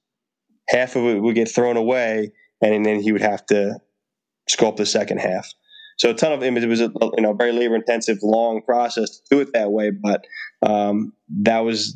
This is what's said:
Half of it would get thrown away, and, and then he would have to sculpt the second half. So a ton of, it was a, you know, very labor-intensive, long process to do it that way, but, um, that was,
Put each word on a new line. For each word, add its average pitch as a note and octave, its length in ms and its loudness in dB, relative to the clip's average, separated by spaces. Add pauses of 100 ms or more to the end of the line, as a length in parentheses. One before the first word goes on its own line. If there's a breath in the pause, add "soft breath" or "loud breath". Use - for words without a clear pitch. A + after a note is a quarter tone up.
(680)
Half B2+ 260 0
of A#2+ 100 0
it A2+ 140 2
would A2+ 160 0
get A2 140 2
thrown A#2+ 280 0
away, A2+ 560 -2 (280 soft breath)
and, G#2+ 120 4
and G#2+ 120 2
then G#2+ 160 0
he G#2+ 100 0
would G#2+ 100 0
have G#2 260 -2
to G#2 320 0 (680)
sculpt - 280 0
the G#2 100 -2
second G2 320 -2
half. F#2+ 340 -4 (440 loud breath)
So A#2 120 2
a A2+ 60 0
ton D#3+ 160 0
of, C3+ 100 -2
it A#2+ 260 0
was A2+ 140 2
a, A2+ 100 0 (240)
you A2+ 60 0
know, G#2+ 120 2
very A#2 180 0
labor-intensive, A2+ 720 0
long A2 400 0
process A#2+ 560 -2
to - 100 -20
do C#3+ 120 6
it C3+ 120 -4
that G#2+ 180 0
way, G#2+ 200 0
but, G2+ 340 -2 (380 loud breath)
um, G#2 500 0 (160)
that A2 300 2
was, A2+ 360 -2